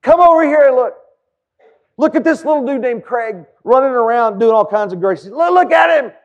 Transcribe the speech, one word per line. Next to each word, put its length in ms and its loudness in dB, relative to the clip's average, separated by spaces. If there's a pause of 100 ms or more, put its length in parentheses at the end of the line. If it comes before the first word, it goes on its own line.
come 180 2
over 240 4
here 240 2
and 80 2
look. 200 -2 (1000)
Look 180 0
at 80 -2
this 220 -2
little 200 -2
dude 160 -4
named 220 -6
Craig 420 -8 (180)
running 280 2
around 480 -2
doing 140 2
all 120 2
kinds 280 -4
of 60 -12
graces. 300 -4
Look, 240 -2
look 180 2
at 320 2
him. 80 -12 (140)